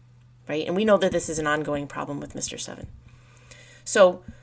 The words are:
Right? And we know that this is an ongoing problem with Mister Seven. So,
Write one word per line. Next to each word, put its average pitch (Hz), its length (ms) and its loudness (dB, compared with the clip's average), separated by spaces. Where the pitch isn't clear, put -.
Right? 151 180 -6
And 170 80 -4
we 208 120 0
know 208 100 6
that 180 160 2
this 170 160 -2
is 160 100 -4
an 156 80 -2
ongoing 147 400 -2
problem 143 320 -10
with 147 160 -12
Mister - 220 -6
Seven. - 320 -12
So, 180 400 6